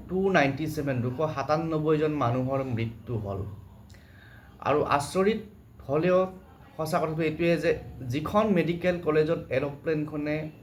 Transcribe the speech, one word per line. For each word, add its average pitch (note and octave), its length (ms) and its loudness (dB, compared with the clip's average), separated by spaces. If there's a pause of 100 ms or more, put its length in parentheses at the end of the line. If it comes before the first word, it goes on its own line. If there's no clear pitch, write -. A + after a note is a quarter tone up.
টু F#3+ 220 2
নাইণ্টি D3+ 360 4
ছেভেন, C#3 360 -2
দুশ B2+ 160 -4 (160)
সাতান্নব্বৈজন D#3 760 2
মানুহৰ C3 520 0
মৃত্যু A2+ 540 -4
হ'ল। G2 240 -4 (1160)
আৰু C#3+ 220 2
আচৰিত F#3+ 580 2 (480)
হ'লেও F3+ 300 4 (580)
সঁচা D#3+ 220 -2
কথাটো D#3+ 240 -2
এইটোৱে D#3+ 340 2
যে D3 140 2 (300)
যিখন D3+ 480 0
মেডিকেল F3 520 2
কলেজত D#3 400 2 (100)
এৰ'প্লেনখনে D3+ 1000 -2 (120)